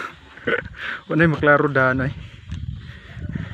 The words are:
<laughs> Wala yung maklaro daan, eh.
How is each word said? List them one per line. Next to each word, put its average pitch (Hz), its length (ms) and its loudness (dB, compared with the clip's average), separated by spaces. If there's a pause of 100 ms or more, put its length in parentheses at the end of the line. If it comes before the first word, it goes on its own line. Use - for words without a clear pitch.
(440)
<laughs> - 640 -6
Wala 160 160 4
yung 160 100 6
maklaro 147 380 6
daan, 131 320 4
eh. 143 80 -2 (1400)